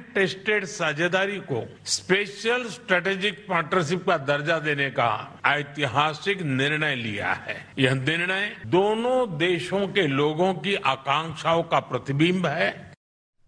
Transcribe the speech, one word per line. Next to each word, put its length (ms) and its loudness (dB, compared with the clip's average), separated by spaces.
tested 500 0
साझेदारी 720 0
को 260 -4
special 840 0
strategic 800 -2
partnership 580 0
का 100 4
दर्जा 420 0
देने 300 0
का 560 0
ऐतिहासिक 960 0
निर्णय 540 0
लिया 380 -4
है। 220 -6
यह 140 6
निर्णय 580 0
दोनों 720 2
देशों 500 0
के 200 2
लोगों 460 2
की 220 -4
आकांक्षाओं 880 0
का 160 2
प्रतिबिंब 680 0
है। 280 -2